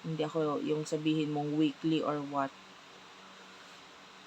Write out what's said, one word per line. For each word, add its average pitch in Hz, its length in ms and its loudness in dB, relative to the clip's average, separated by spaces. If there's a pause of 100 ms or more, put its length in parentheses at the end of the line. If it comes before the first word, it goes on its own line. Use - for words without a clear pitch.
Hindi 156 160 0
ako 151 400 2
yung 151 240 0
sabihin 156 480 2
mong 147 240 0
weekly 156 400 4
or 147 240 0
what. 139 320 -2 (1700)